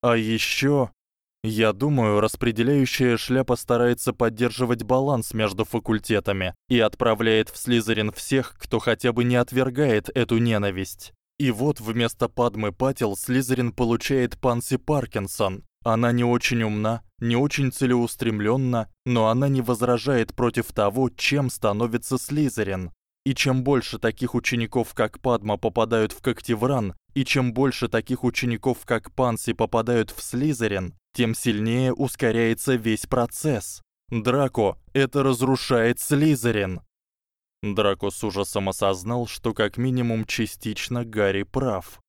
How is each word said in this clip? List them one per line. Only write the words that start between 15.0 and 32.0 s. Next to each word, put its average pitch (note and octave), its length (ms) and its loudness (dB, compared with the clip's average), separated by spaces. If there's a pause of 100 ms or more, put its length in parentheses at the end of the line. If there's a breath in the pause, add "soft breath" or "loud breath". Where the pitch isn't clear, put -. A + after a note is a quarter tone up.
Она A#2 280 2
не A#2+ 120 2
очень A#2+ 380 0
умна, A2 400 -2 (160)
не A#2 180 0
очень C#3 360 0
целеустремленна, A#2+ 1200 0 (160)
но A#2 220 4
она B2+ 200 2
не C3+ 120 2
возражает A#2+ 720 2
против A#2+ 360 0
того, A2+ 380 2
чем C#3 400 0
становится A2+ 680 -2
Слизерин. G#2 720 -2 (340)
И C3+ 80 0
чем C3 300 0
больше B2 340 0
таких A#2 380 -2
учеников, A#2 580 -2
как - 260 -2
Падма, G#2+ 380 0
попадают A2+ 540 0
в - 100 -18
Когтевран, A#2 720 -2 (220)
и C#3 100 0
чем B2+ 280 0
больше B2+ 340 0
таких A#2+ 360 -2
учеников, A#2+ 640 -2
как - 260 -4
Панси, A#2+ 420 -2
попадают A2+ 580 0
в - 100 -14
Слизерин, A2+ 720 -2 (200)
тем A2+ 220 0
сильнее A2+ 580 0
ускоряется A#2 800 0